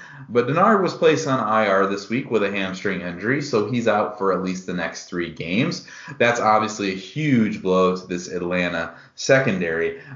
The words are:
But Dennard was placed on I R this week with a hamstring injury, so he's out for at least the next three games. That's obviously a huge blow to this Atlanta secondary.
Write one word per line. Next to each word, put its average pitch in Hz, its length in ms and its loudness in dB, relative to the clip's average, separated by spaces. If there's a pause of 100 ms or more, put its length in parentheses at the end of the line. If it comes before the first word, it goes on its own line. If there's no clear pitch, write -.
(300)
But 120 180 2
Dennard 190 340 4
was 170 120 0
placed 143 340 2
on 131 140 0
I 107 260 2
R 98 200 4
this 98 220 -4
week 127 220 -2
with 147 120 2
a 165 80 0
hamstring 95 500 -4
injury, 95 400 -4
so 110 280 0
he's 117 180 0
out 104 300 0
for 98 140 0
at 90 120 0
least 92 220 -4
the 92 80 -6
next 82 360 -6
three 85 220 -4
games. 87 560 -4 (320)
That's 120 200 4
obviously 107 520 2
a 92 40 -4
huge 110 640 0
blow 92 360 2
to - 100 -12
this 87 220 -6
Atlanta 87 680 -4 (200)
secondary. 87 840 0 (160)